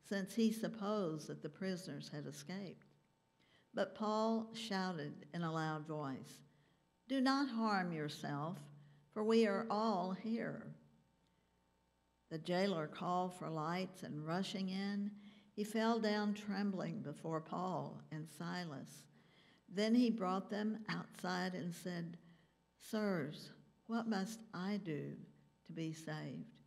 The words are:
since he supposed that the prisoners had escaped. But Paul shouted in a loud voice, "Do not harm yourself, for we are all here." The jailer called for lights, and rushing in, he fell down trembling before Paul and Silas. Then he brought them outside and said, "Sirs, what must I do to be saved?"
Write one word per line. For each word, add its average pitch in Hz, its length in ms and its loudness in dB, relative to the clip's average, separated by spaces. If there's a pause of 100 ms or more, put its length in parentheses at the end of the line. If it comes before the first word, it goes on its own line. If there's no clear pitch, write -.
since 196 320 -2
he 220 180 8
supposed 196 760 0
that 147 120 -8
the 156 80 -6
prisoners 160 600 -6
had 147 180 -6
escaped. 175 600 -10 (840)
But 202 220 0
Paul 220 580 2
shouted 185 800 -2
in 170 100 -2
a 165 100 2
loud 156 340 0
voice, 147 560 -4 (680)
"Do 262 120 2
not 269 280 4
harm 208 440 2
yourself, 147 680 -2 (540)
for 214 120 0
we 226 200 8
are - 240 2
all 202 440 2
here." 190 600 -4 (1600)
The 160 100 -4
jailer 175 480 2
called 180 480 0
for 156 160 -6
lights, 170 540 -2
and 151 200 -6
rushing 190 440 0
in, 202 420 -2 (420)
he 208 120 -2
fell 226 340 4
down 208 360 4
trembling 180 680 0
before 156 380 -2
Paul 160 600 -2 (120)
and 156 180 -6
Silas. 175 760 -8 (600)
Then 214 280 6
he 247 140 8
brought 190 380 2
them 214 400 -2
outside 180 680 -2
and 170 180 -2
said, 175 440 -6 (600)
"Sirs, 185 720 0 (360)
what 233 200 0
must 190 340 0 (140)
I 190 220 -2
do 143 400 -4 (480)
to - 80 -14
be 165 200 -4
saved?" 151 640 -8 (100)